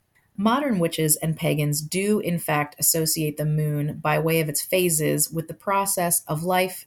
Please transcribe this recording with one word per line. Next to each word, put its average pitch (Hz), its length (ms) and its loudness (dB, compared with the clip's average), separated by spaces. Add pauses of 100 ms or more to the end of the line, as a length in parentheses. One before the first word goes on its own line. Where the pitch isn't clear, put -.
(340)
Modern 233 440 0
witches 160 380 0
and 156 200 -2
pagans 147 460 0
do, 196 360 0
in 170 200 -2
fact, 147 400 -2
associate 156 580 0
the 147 80 -2
moon 151 580 0
by 151 160 2
way 160 220 2
of 151 80 0
its 143 140 -4
phases 156 680 2
with 165 180 -6
the 165 60 -10
process 196 720 0
of 156 160 -4
life, 185 440 0